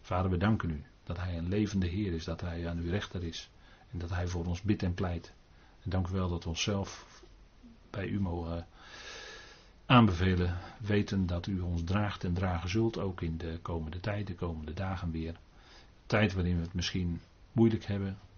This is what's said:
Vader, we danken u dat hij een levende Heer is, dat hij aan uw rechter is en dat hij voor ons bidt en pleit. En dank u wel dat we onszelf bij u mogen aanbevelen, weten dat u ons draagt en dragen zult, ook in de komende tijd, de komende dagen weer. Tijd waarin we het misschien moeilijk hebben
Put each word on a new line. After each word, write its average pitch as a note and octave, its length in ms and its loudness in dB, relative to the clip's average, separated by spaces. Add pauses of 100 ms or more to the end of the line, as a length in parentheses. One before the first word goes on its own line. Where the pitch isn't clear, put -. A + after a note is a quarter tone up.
Vader, F#2 300 0
we F2+ 60 4
danken F#2+ 340 4
u D2 140 -4 (200)
dat F2 120 -6
hij F2+ 220 -4
een E2+ 100 -2
levende G2 380 2
Heer F#2+ 260 0
is, E2 120 -4
dat - 160 -4
hij E2+ 280 -4
aan E2+ 100 -4
uw E2+ 120 -2
rechter F#2 340 -2
is - 260 -8 (400)
en F2+ 80 -6
dat F2 120 -6
hij F2+ 180 -2
voor F2 180 -2
ons F2 160 -2
bidt G2+ 200 2
en F2 120 2
pleit. F2 400 -4 (480)
En - 80 -4
dank F2+ 180 2
u F2+ 40 -4
wel F#2 160 0
dat E2+ 160 -2
we - 40 -4
onszelf - 760 -4 (680)
bij G2 160 -4
u G2+ 140 0
mogen E2+ 460 -2 (1200)
aanbevelen, F#2 720 6 (200)
weten G2+ 480 2
dat F2 200 -2
u G2 140 -2
ons E2+ 240 -2
draagt G2 400 0
en F2+ 100 2
dragen F2+ 340 0
zult, A2+ 300 2
ook F2+ 220 -4
in E2 160 -2
de E2 260 -6
komende E2 380 -6
tijd, G#2 260 -4
de F#2 80 -6
komende D#2+ 380 -6
dagen F2+ 380 -4
weer. D#2+ 260 -4 (680)
Tijd G#2 260 4
waarin F2+ 240 2
we E2+ 60 2
het E2+ 120 -6
misschien F2 460 -2 (320)
moeilijk A2+ 320 6
hebben G2 340 -2 (200)